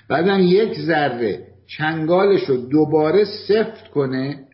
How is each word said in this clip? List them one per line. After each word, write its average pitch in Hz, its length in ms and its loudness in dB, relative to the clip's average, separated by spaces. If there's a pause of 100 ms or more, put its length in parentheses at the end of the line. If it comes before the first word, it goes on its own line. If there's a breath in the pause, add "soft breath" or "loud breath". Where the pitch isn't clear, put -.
بعدم 190 320 0
یک 185 400 2
ذره 135 640 -2 (320)
چنگالش 165 720 0
رو 131 80 2
دوباره 151 680 2 (240)
سفت - 420 -2
کنه، 135 640 -4